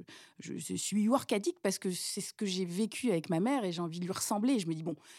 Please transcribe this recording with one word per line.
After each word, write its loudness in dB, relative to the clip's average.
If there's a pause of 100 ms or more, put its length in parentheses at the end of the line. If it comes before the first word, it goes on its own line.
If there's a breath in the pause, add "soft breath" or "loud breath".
(380 loud breath)
je, -8
je -6
suis 2
work 4
addict 2
parce 0
que -2
c'est -4
ce -8
que -2
j'ai 0
vécu 0
avec 2
ma 4
mère 2
et 0
j'ai -4
envie -4
de -4
lui -2
ressembler. 2
Je -2
me 0
dis, « -4
Bon, -4 (240 loud breath)